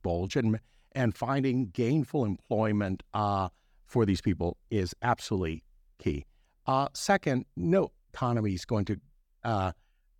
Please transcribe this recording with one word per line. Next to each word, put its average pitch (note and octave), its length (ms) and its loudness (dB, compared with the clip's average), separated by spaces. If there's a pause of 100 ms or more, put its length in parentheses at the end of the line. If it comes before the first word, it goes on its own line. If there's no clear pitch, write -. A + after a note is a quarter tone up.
bulge, F2+ 340 0
and, A2 220 2 (340)
and A#2+ 240 0
finding C3 520 0
gainful C3+ 560 0
employment, G#2 800 0 (120)
uh, G2+ 340 0 (380)
for A#2 180 2
these G2 160 4
people F2 360 0 (140)
is F#2+ 320 -2
absolutely F#2 600 -2 (360)
key. D2 280 -2 (400)
Uh, C3+ 260 0
second, D3+ 540 0 (100)
no F3 340 2 (220)
economy A#2 400 0
is F#2 140 -6
going G#2+ 180 0
to, F#2+ 160 -4 (440)
uh, G2 280 0 (480)